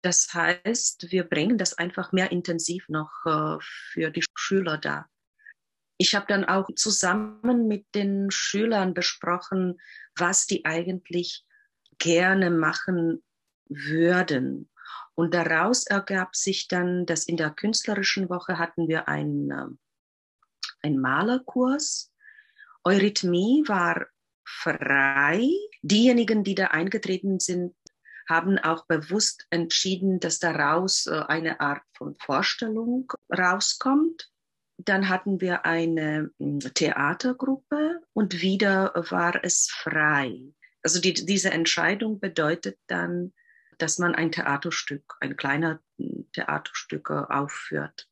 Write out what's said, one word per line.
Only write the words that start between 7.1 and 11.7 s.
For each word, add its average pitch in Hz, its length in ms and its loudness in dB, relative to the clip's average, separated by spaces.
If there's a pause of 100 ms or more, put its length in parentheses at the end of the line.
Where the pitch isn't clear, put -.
mit 208 280 -2
den 196 340 0
Schülern 202 640 0
besprochen, 180 840 -2 (360)
was 175 300 2
die - 200 -2
eigentlich 175 800 -4 (520)